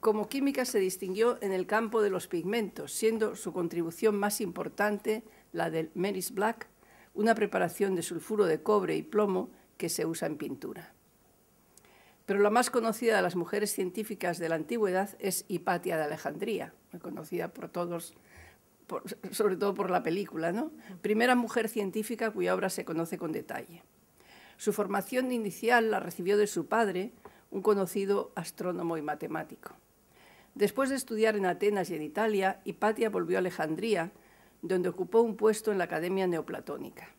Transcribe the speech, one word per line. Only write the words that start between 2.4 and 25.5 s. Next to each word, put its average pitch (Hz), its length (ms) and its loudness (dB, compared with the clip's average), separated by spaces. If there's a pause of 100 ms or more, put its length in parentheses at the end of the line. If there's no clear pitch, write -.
siendo 220 440 0
su 180 180 -8
contribución 170 640 0
más 202 260 0
importante 208 840 -2 (300)
la 170 160 0
del 160 240 -2
Meris 185 400 -2
Black, 214 340 -2 (460)
una 220 220 4
preparación 190 600 2
de 170 60 -2
sulfuro 196 440 0
de 156 180 2
cobre 185 320 2
y 156 80 -2
plomo 202 480 0 (260)
que 170 120 -4
se 156 160 -2
usa 165 220 -2
en 151 100 -4
pintura. - 560 -8 (1300)
Pero 202 140 0
la 202 100 8
más 240 200 4
conocida 226 480 2
de 190 40 4
las 180 140 0
mujeres 202 380 0
científicas 185 680 -2
de 165 80 -2
la 165 80 2
antigüedad 190 540 0 (100)
es 190 300 -2
Hipatia 170 480 0
de 156 60 2
Alejandría, 156 680 -4 (200)
muy 170 80 -12
conocida 170 480 -6
por 170 180 -12
todos, 170 460 -6 (720)
por, - 160 -8 (280)
sobre 196 260 2
todo 196 160 0
por 185 180 -2
la 180 100 2
película, 170 520 -2
¿no? 285 180 -4 (300)
Primera 226 340 4
mujer 233 320 0
científica 214 640 -2
cuya 185 240 2
obra 190 140 0
se - 160 -6
conoce 165 320 -4
con 160 160 -4
detalle. 156 500 -8 (720)
Su 208 160 0
formación 208 580 -2
inicial 226 600 2